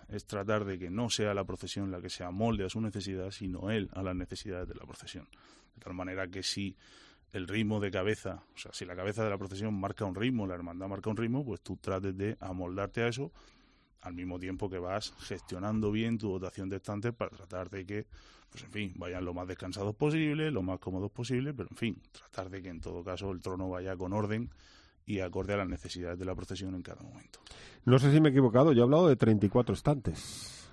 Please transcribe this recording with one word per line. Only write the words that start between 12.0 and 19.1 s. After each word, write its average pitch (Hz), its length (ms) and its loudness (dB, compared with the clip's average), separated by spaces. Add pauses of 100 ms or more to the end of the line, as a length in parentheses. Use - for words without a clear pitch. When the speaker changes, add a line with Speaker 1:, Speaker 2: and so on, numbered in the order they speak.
Speaker 1:
de 101 220 0
amoldarte 92 640 -4
a 117 40 4
eso, 131 240 -4 (720)
al 87 140 -10
mismo 90 240 -6
tiempo 95 280 -4
que 92 120 -6
vas 95 400 -4
gestionando 104 720 -2
bien 113 260 2
tu 104 140 -2
dotación 92 380 -6
de 98 80 -4
estantes 104 360 -4
para 104 160 -4
tratar 90 400 -8
de 95 160 -8
que, 104 220 -6 (420)
pues - 140 -16
en - 80 -18
fin, 101 260 -4
vayan 90 260 -6